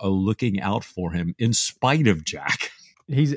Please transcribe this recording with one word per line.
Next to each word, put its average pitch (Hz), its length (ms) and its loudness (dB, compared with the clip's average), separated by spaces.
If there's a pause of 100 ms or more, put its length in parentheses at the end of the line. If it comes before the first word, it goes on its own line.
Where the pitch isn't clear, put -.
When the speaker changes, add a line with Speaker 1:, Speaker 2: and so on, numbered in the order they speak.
Speaker 1:
are 101 100 -2
looking 98 500 0
out 104 240 -2
for 87 280 -6
him 87 260 -2
in 117 140 2
spite 139 560 2
of 78 160 2
Jack. - 460 -6 (380)
Speaker 2:
He's, 143 280 2